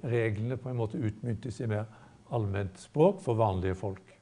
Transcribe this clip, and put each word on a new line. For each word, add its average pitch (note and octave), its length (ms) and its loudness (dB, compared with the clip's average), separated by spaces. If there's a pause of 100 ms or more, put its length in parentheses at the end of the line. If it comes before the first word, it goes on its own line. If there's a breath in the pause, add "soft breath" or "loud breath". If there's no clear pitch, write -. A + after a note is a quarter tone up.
reglene A#2 520 0
på B2+ 140 -8
en B2 80 -2
måte A2+ 220 -2
utmyntes A2 600 -4
i A#2+ 80 -2
mer G#2+ 160 0 (460 loud breath)
allment G2+ 480 -2
språk F#3 420 4
for A#2 160 0
vanlige F#2+ 360 4
folk. F#2 480 -8